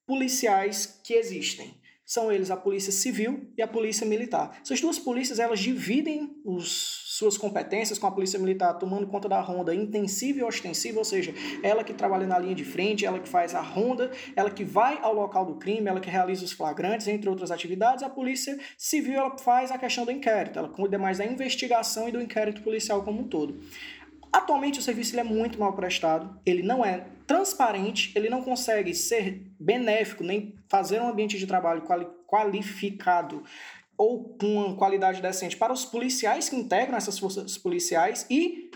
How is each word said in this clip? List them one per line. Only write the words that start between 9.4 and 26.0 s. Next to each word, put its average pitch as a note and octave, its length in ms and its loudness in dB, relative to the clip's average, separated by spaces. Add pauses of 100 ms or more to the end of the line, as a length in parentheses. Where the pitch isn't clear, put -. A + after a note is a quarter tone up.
ronda F3+ 320 -2
intensiva G#3 640 0
e B3+ 40 -2
ostensiva, G#3+ 540 -4
ou A3 80 2
seja, F#3+ 300 -2 (280)
ela G#3+ 220 4
que G#3+ 80 -8
trabalha F#3+ 340 0
na F#3 120 2
linha F#3 160 -2
de D3+ 100 -4
frente, G3+ 400 0
ela F#3 140 0
que - 100 -10
faz F3 260 2
a F3 60 -2
ronda, A#3+ 500 0 (240)
ela G3+ 160 2
que G3+ 140 -6
vai G#3+ 380 4
ao A3 100 4
local G3 320 2
do D#3+ 120 -6
crime, G#3+ 300 -2
ela F#3 140 0
que F3+ 80 -8
realiza F#3 380 0
os - 60 -6
flagrantes, F3+ 560 -2
entre G#3 200 0
outras F#3 220 -2
atividades. F#3 520 2
A C4+ 60 -4
Polícia C4 500 -4 (200)
Civil, C4+ 420 0
ela C4 160 0
faz B3+ 340 4
a C4 60 -2
questão B3 300 -2
do A#3 40 0
inquérito, A3 480 0
ela D#3 120 -4
cuida G3 280 0
mais F#3+ 200 0
da G3+ 80 -2
investigação A#3+ 800 0
e A#3+ 40 -4
do A#3+ 100 -2
inquérito G#3+ 400 -2
policial G#3+ 400 0
como G#3+ 180 -2
um B3+ 80 -6
todo. D3+ 320 -2 (720)
Atualmente C#4 480 4
o A#3 40 -6
serviço A#3 320 -2
ele A#3+ 80 2
é - 20 -4
muito A3+ 340 0
mal G3+ 140 2
prestado, F3+ 720 0